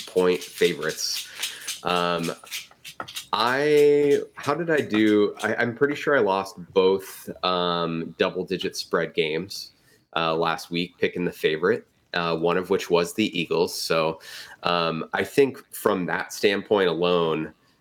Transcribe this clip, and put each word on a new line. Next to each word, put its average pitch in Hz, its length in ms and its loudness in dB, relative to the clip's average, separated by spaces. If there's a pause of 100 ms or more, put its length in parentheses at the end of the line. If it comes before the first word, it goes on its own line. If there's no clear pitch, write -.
point 90 340 2
favorites. - 840 -2 (560)
Um, 87 480 0 (1040)
I, 147 880 4 (140)
how - 180 -2
did 165 160 -2
I 151 120 4
do? 107 600 4
I, 110 140 -2
I'm 120 200 -2
pretty 143 200 0
sure 147 200 0
I 135 40 4
lost 95 380 0 (160)
both, 95 560 0 (140)
um, 85 760 -2
double-digit 92 580 -2
spread 82 380 -2
games, 80 580 -4 (440)
uh, 82 200 0
last 82 340 -2
week, 87 300 -4
picking 90 260 -2
the 85 60 -2
favorite, 80 560 0 (260)
uh, 85 240 0
one 87 200 2
of 95 120 -4
which 95 200 0
was 87 240 2
the 107 260 -2
Eagles. 82 340 0
So, 80 460 0 (440)
um, 82 500 0
I 98 100 -2
think 131 400 2 (100)
from 101 340 0
that 85 260 -6
standpoint 98 560 2
alone, 82 640 0 (280)